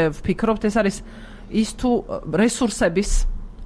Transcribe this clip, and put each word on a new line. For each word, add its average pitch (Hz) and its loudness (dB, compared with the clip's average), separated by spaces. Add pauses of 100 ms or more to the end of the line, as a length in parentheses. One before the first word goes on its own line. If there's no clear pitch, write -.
(120)
ვფიქრობთ, 214 0
ეს 208 2
არის 196 2 (500)
ის 220 0
თუ, 254 0 (380)
რესურსების 202 2 (560)